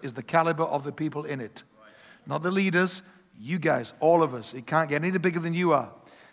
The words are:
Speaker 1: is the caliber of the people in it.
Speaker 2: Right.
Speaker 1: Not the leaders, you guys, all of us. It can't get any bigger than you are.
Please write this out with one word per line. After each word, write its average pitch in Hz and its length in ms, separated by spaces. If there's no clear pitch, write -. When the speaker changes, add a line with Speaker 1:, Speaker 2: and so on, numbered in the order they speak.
Speaker 1:
is 127 120
the - 100
caliber 165 400
of 143 180
the 143 80
people 147 340
in 143 160
it. - 220
Speaker 2:
Right. - 80
Speaker 1:
Not 147 160
the 180 80
leaders, 185 520
you 156 220
guys, 135 400
all 165 240
of 127 100
us. 117 200
It 127 120
can't 156 220
get 147 160
any 185 140
bigger 175 200
than 165 160
you 175 180
are. 123 160